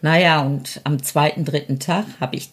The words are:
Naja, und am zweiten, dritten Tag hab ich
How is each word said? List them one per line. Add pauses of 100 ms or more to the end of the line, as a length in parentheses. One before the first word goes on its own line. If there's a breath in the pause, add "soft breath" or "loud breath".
Naja,
und
am
zweiten,
dritten
Tag (140)
hab
ich